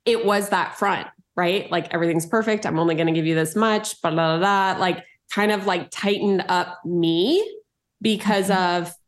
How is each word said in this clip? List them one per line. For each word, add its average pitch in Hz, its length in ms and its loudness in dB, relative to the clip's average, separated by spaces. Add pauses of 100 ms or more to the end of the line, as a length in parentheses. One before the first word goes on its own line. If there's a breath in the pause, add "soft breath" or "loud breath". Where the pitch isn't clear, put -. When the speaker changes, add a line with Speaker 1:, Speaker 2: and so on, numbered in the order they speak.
Speaker 1:
it 226 180 2
was 202 260 0
that - 280 -2
front, 196 300 -2 (280)
right? 180 360 -2
Like, 170 240 -2
"Everything's 165 320 0
perfect. 214 400 0
I'm 160 100 -2
only 170 160 2
gonna 165 180 0
give 160 140 0
you 165 80 2
this 160 220 -2
much, 214 480 0
blah, 165 80 0
blah, 165 260 2
blah, 190 380 2
blah." - 40 -6
Like, 185 240 0 (280 soft breath)
kind 208 200 2
of, 196 140 -2
like, 180 240 -2
tightened 202 600 0
up 185 360 -2
me 175 580 2 (600)
because 202 460 2
Speaker 2:
Mm-hmm. 180 340 2
Speaker 1:
of 170 100 -10 (140)